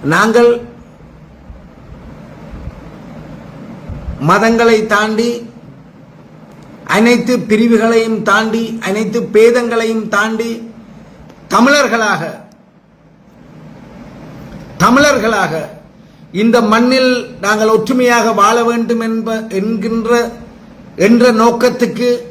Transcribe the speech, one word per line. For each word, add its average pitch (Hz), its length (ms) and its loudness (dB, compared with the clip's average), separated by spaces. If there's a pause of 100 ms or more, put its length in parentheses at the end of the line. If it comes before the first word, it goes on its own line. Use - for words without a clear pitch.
(140)
நாங்கள் 226 380 4 (3750)
மதங்களை 226 480 4 (160)
தாண்டி, 220 360 0 (1700)
அனைத்து 240 360 2 (160)
பிரிவுகளையும் 226 800 2
தாண்டி, 220 340 0 (240)
அனைத்து 208 320 -2 (160)
பேதங்களையும் 226 680 2 (100)
தாண்டி 220 360 -2 (1000)
தமிழர்களாக, 226 720 2 (2500)
தமிழர்களாக 226 680 2 (880)
இந்த 226 160 4 (140)
மண்ணில் 254 420 4 (300)
நாங்கள் 214 300 0
ஒற்றுமையாக 240 540 2 (140)
வாழ 226 160 4 (100)
வேண்டும் 233 400 -2
என்ப-, 226 340 -4 (160)
என்கின்ற, 226 540 -2 (960)
என்ற 233 180 6 (180)
நோக்கத்துக்கு 233 680 0 (220)